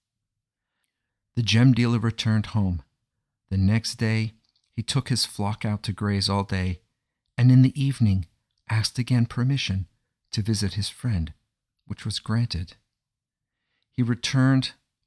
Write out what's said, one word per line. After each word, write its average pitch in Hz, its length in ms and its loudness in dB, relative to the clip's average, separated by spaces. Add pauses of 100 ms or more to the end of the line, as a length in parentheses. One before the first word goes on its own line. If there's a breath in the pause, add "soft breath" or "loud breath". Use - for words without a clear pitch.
(1300)
The 120 80 0
gem 117 320 4
dealer 117 240 2
returned 110 480 -2
home. 92 360 -2 (680)
The 98 100 -2
next 104 380 2
day, 110 380 -2 (380)
he 113 100 -6
took - 260 -2
his 123 160 0
flock 104 400 -6
out 104 200 -2
to 104 80 -4
graze 101 360 -2
all 98 140 0
day, 92 400 -4 (540)
and 127 160 6
in 127 100 8
the 131 180 2
evening 107 460 0 (420)
asked 110 300 -2
again 120 280 0
permission 120 600 -4 (460)
to 110 100 -2
visit 98 320 -2
his 101 140 -4
friend, 92 440 -4 (520)
which - 200 -12
was 107 140 -6
granted. 110 580 -4 (1120)
He 123 120 -2
returned 131 680 0 (340)